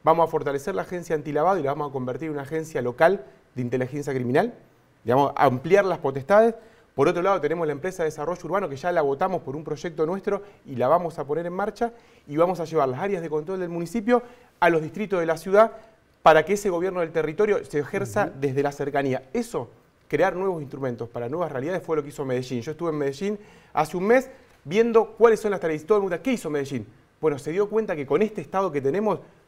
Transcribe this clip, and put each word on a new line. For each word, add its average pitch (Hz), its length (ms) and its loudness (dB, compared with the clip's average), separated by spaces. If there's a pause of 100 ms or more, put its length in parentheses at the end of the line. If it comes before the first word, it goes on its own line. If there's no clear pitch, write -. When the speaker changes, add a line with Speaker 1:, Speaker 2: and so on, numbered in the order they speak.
Speaker 1:
Vamos 165 260 4
a - 20 -4
fortalecer 143 440 -4
la 185 80 -4
agencia 170 340 -6
antilavado 151 420 0
y 156 40 -4
la 135 100 0
vamos 147 160 -4
a 131 40 -12
convertir 127 340 -6
en 156 80 -6
una 143 80 -8
agencia 156 400 -6
local 165 420 2 (300)
de 127 80 -4
inteligencia 131 500 -4
criminal. 135 400 2 (500)
Digamos, 131 320 2
ampliar 156 520 4
las 175 100 0
potestades. 196 580 2 (400)
Por 143 140 4
otro 175 140 0
lado, 190 180 2
tenemos 160 260 -2
la 147 60 -2
empresa 180 300 -6
de 156 80 0
desarrollo 151 340 -6
urbano 180 240 -2
que 139 80 -8
ya 175 160 -4
la 170 80 2
votamos 160 400 0
por 135 160 -10
un 160 80 -10
proyecto 156 400 -4
nuestro 190 380 -2 (240)
y 139 100 -10
la 120 120 2
vamos 165 300 2
a 147 60 -6
poner 151 220 -4
en 175 80 -8
marcha. 214 400 -4 (340)
Y 143 80 -6
vamos 175 240 2
a 160 60 -4
llevar 147 240 2
las 127 100 -6
áreas 190 220 -2
de 160 80 -8
control 156 300 -4
del 175 100 -6
municipio 202 520 0 (380)
a 175 80 6
los 165 140 4
distritos 180 380 -4
de 165 60 0
la 165 120 0
ciudad 208 340 6 (500)
para 156 220 8
que 190 80 -2
ese 202 160 -2
gobierno 180 320 -2
del 165 100 -2
territorio 160 540 0
se - 140 -4
ejerza 196 480 -2
Speaker 2:
Ujú. - 160 -10
Speaker 1:
desde 139 200 0
la 143 100 0
cercanía. 139 500 -2 (100)
Eso, 196 380 -4 (360)
crear 165 300 0
nuevos 185 240 -2
instrumentos 131 480 -8
para 120 220 -8
nuevas 160 200 -4
realidades, 143 320 -4
fue 165 140 -2
lo 147 60 -2
que 139 80 -10
hizo 143 160 -8
Medellín. 127 340 -4
Yo 147 120 -8
estuve 165 180 -4
en 151 80 -4
Medellín 135 400 -4 (340)
hace 156 240 -2
un 180 100 -2
mes 254 220 4 (360)
viendo 214 480 2
cuáles 214 280 6
son 208 100 -2
las 185 100 -2
tradiciones. 156 260 -4
Todo 214 100 4
el 202 60 2
mundo, 180 200 -2
"¿Qué 262 100 0
hizo 175 180 -4
Medellín?". 135 360 -4 (340)
Bueno, 147 180 2
se 151 140 -6
dio 202 180 0
cuenta 208 260 0
que 147 80 -4
con 139 160 2
este 208 220 0
Estado 190 280 0
que 143 120 -2
tenemos 175 360 0 (300)